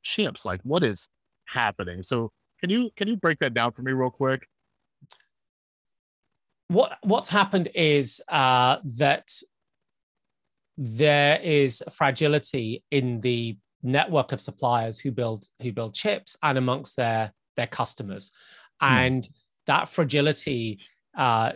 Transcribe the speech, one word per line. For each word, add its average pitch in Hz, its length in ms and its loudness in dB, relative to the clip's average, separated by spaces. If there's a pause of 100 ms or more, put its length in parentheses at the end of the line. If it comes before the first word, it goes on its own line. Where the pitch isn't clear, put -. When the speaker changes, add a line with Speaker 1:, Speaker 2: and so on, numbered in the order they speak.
Speaker 1:
chips. - 420 -4
Like, 95 180 -6
what 156 200 0
is 107 260 -2 (380)
happening? 98 560 -4
So 117 300 -4 (280)
can 180 100 -4
you, 233 260 0
can 202 120 -4
you 233 80 -2
break 165 240 -2
that 127 140 -2
down 117 180 0
for 123 100 -14
me 131 100 -4
real 127 180 0
quick? 131 360 -2 (2250)
Speaker 2:
What, 202 340 2
what's 208 260 0
happened 196 460 2
is, 147 540 2
uh, 127 500 4 (200)
that 143 320 2 (1500)
there 143 640 4
is 143 520 2
fragility 139 1000 0
in 127 300 0
the 117 380 -2 (240)
network 139 500 0
of 123 80 -6
suppliers 117 580 -2
who 135 140 -6
build, 113 320 -6 (160)
who 123 120 -6
build 110 220 -8
chips - 480 -4
and 143 140 2
amongst 131 400 -2
their, 113 360 -2 (240)
their 117 100 -2
customers. - 640 -6 (480)
Speaker 1:
Hmm. 135 140 8
Speaker 2:
And 127 340 2 (380)
that - 220 2
fragility, 143 920 -2 (360)
uh, 117 400 2